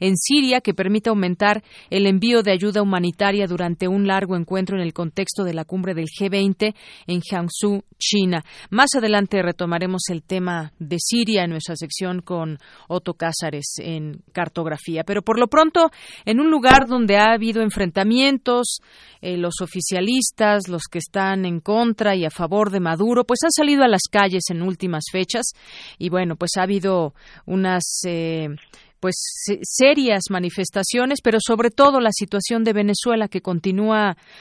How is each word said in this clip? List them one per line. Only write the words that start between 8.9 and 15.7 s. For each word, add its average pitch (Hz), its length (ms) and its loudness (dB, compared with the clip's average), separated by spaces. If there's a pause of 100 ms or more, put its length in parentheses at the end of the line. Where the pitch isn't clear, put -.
adelante 208 460 2
retomaremos 175 680 -4
el 165 140 -8
tema 175 560 -4
de 170 180 -6
Siria 220 460 0
en 170 80 -2
nuestra 160 240 -8
sección 180 460 -6
con 160 360 -6 (300)
Otto 175 260 -6
Cázares 156 640 -6
en 156 460 -10 (100)
Cartografía. 165 680 -6
Pero 208 180 -2
por 220 160 0
lo 247 80 4
pronto, 320 460 4 (340)